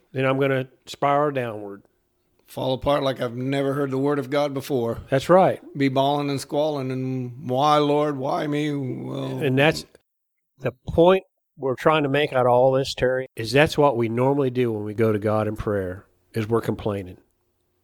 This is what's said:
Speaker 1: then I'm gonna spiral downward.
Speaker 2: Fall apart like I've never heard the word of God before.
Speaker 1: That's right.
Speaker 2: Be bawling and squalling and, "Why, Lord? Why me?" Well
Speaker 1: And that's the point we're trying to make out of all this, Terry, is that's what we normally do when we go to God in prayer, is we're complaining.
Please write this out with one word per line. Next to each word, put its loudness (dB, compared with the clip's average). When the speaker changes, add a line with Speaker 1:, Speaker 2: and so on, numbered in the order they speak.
Speaker 1:
then -2
I'm 2
gonna 0
spiral 0
downward. -8
Speaker 2:
Fall -4
apart 0
like -2
I've -4
never -2
heard -2
the -2
word 0
of -6
God 0
before. -2
Speaker 1:
That's 0
right. 6
Speaker 2:
Be 2
bawling 0
and -4
squalling -4
and, -8
"Why, 4
Lord? 0
Why -4
me?" -2
Well -6
Speaker 1:
And 0
that's 2
the -4
point 6
we're -4
trying 2
to 0
make 0
out 2
of 4
all 6
this, -2
Terry, -2
is -8
that's 2
what 4
we 0
normally 0
do 0
when -6
we -8
go 2
to 0
God 0
in -4
prayer, -4
is -4
we're 0
complaining. -6